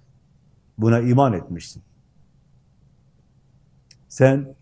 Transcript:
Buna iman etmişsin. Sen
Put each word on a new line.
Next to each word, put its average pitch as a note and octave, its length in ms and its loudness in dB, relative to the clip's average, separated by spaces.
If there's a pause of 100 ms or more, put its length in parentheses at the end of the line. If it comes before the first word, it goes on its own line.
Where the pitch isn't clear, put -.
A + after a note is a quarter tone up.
(800)
Buna A#2 220 2
iman B2 320 2
etmişsin. E2+ 500 -12 (2250)
Sen C3+ 540 0